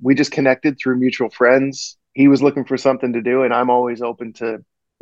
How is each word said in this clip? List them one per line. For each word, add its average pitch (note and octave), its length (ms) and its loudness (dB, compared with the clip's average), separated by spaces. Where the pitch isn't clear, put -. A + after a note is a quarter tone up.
we C3 120 2
just C#3 180 -2
connected C3+ 460 0
through B2+ 200 -2
mutual B2+ 320 -2
friends. C3 640 0
He C3+ 160 4
was C#3 140 4
looking C#3+ 220 0
for C3+ 120 -4
something B2+ 380 -2
to A#2 80 -4
do, B2 220 0
and A#2+ 100 0
I'm B2+ 160 0
always B2 320 -2
open A#2 320 -8
to, A2+ 300 -8